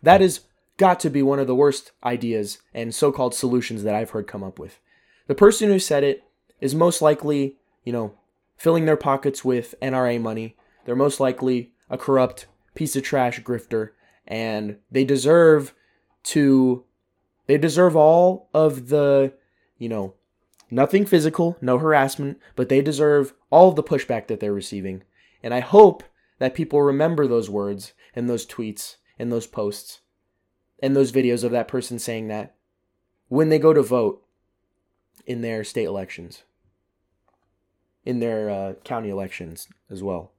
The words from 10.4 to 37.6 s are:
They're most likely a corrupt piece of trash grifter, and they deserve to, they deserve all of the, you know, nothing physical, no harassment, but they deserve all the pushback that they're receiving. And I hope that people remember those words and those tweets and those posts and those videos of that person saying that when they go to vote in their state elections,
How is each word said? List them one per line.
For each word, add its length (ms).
They're 100
most 240
likely 540
a 80
corrupt 500
piece 220
of 80
trash 380
grifter, 480
and 520
they 140
deserve 680
to, 640
they 100
deserve 380
all 580
of 360
the, 440
you 120
know, 240
nothing 340
physical, 560
no 160
harassment, 600
but 140
they 120
deserve 520
all 220
the 120
pushback 440
that 120
they're 140
receiving. 500
And 120
I 80
hope 420
that 160
people 280
remember 460
those 220
words 440
and 160
those 160
tweets 520
and 140
those 160
posts 520
and 140
those 160
videos 320
of 80
that 160
person 320
saying 280
that 280
when 220
they 100
go 140
to 80
vote 420
in 160
their 220
state 220
elections, 580